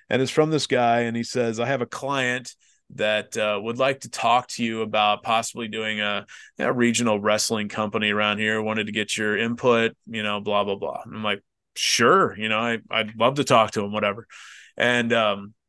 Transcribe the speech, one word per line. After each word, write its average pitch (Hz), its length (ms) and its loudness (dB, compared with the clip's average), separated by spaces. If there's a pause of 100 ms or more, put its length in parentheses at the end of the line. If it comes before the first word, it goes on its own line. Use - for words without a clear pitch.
And 123 100 2
it's 131 120 -2
from 156 180 2
this 151 160 0
guy. 120 360 2
And 117 140 -2
he 117 80 -4
says, 117 360 -2
"I 117 80 -2
have 131 140 -2
a 117 40 -4
client 127 720 -4 (400)
that, 107 420 0
uh, 107 240 0
would 117 160 -6
like 135 240 0
to 120 80 -14
talk 120 440 0
to 120 100 -6
you 113 180 -2
about 107 400 2
possibly 113 460 -2
doing 110 340 -4
a, 104 240 -4 (320)
a 135 160 0
regional 117 460 2
wrestling 107 500 0
company 107 400 -2
around 104 300 0
here. 110 200 0
Wanted 107 280 -2
to 107 40 -8
get 107 240 -4
your 107 220 0
input, 117 580 2 (140)
you 110 140 -6
know, 104 180 -4
blah, 101 220 0
blah, 98 140 -4
blah." 82 280 -6
And 113 100 -14
I'm 107 80 -8
like, 104 200 -2 (320)
"Sure. 127 640 4
You 110 120 -4
know, 110 100 0
I, 117 200 -2 (120)
I'd 110 260 -2
love 123 180 4
to 143 80 0
talk 113 280 4
to 107 120 -2
him, 101 80 -6
whatever." 107 360 -2 (500)
And, 120 340 2
um, 104 420 0 (160)